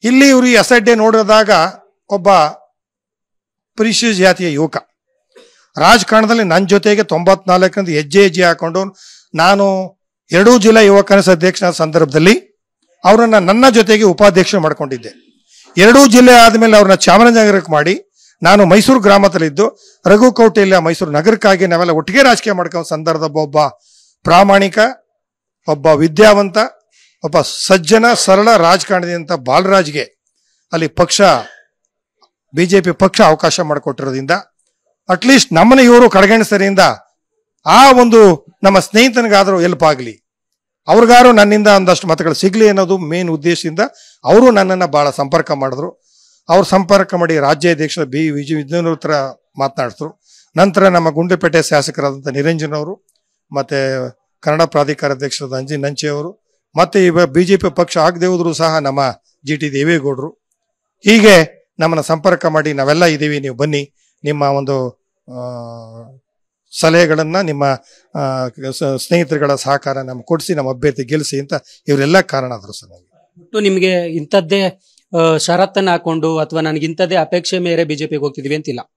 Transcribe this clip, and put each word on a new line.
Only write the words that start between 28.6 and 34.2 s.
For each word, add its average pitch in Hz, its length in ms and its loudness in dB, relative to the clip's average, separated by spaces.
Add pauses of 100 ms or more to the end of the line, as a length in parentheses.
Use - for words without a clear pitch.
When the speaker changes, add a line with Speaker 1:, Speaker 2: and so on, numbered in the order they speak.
Speaker 1:
ಬಾಲರಾಜ್ಗೆ 156 720 -2 (680)
ಅಲ್ಲಿ 165 160 -4
ಪಕ್ಷ, - 320 -2 (1300)
ಬಿ 165 120 0
ಜೆ 190 140 2
ಪಿ 175 100 -4
ಪಕ್ಷ 190 300 -2
ಅವಕಾಶ 160 400 2
ಮಾಡಿಕೊಟ್ಟಿರೋದ್ರಿಂದ 139 680 -6 (800)